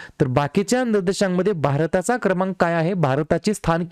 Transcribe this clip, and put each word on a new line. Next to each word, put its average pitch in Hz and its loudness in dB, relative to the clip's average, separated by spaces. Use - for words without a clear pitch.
तर 143 2
बाकीच्या 185 0
निर्देशांमध्ये 196 0
भारताचा 160 0
क्रमांक 190 0
काय 170 0
आहे, 165 0
भारताचे 160 0
स्थान 165 -2